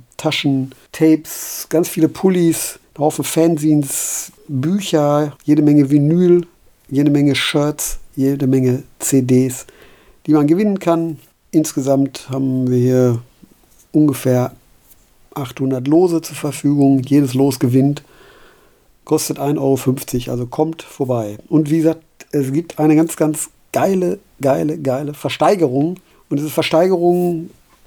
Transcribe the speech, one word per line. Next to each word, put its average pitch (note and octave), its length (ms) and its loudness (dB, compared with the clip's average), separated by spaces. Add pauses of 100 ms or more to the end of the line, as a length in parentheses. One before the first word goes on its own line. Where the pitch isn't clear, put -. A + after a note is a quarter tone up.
(160)
Taschen, C3+ 540 -2 (220)
Tapes, - 760 -2
ganz E3+ 200 -2
viele D#3 200 0
Pullis, F3 720 0 (160)
einen C#3+ 100 -4
Haufen D3+ 200 -2
Fanzines, D3+ 1080 -2 (160)
Bücher, D3 960 -2
jede D3+ 200 2
Menge D3 280 4
Vinyl, E3+ 560 4 (420)
jede C#3+ 220 2
Menge C#3+ 240 2
Shirts, D3 640 -4 (180)
jede C3+ 300 0
Menge C3 380 0 (160)
C C3+ 220 0
Ds, B2+ 440 0 (600)
die D3+ 60 2
man D3+ 140 4
gewinnen F#3+ 320 2
kann. E3 400 -2 (320)
Insgesamt C#3 800 0
haben C3 400 -2
wir B2+ 80 2
hier B2 440 2 (680)
ungefähr C3 640 2 (800)
achthundert C3+ 540 -6
Lose E3 340 2
zur D3+ 140 -14
Verfügung. C#3+ 640 0
Jedes C3+ 340 2
Los C3 240 0
gewinnt, C3+ 460 0 (1000)
kostet D#3 360 -4
ein C#3+ 180 -2
Euro C3+ 160 0
fünfzig, B2+ 560 -4
also B2 160 -6
kommt D#3+ 360 -4
vorbei. A#2 560 -6 (100)
Und D3+ 220 0
wie D#3+ 80 2
gesagt, D#3+ 260 0 (260)
es C3+ 220 -2
gibt E3 260 -6
eine D#3 160 4
ganz, D#3+ 220 0
ganz D#3+ 340 -2 (220)
geile, F#3 480 -2 (200)
geile, D3+ 380 0
geile C#3 360 -4
Versteigerung. D3+ 800 0 (320)
Und - 80 -4
diese D3 140 -6
Versteigerung, F3 1000 0 (360)